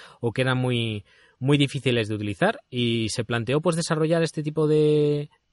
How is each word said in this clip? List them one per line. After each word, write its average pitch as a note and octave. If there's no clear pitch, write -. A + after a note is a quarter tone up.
o A#2+
que C3
eran B2+
muy, A#2
muy C#3+
difíciles B2+
de G#2+
utilizar. G#2
Y A#2
se A#2+
planteó, A#2+
pues, E3+
desarrollar E3
este D#3
tipo D#3
de D3+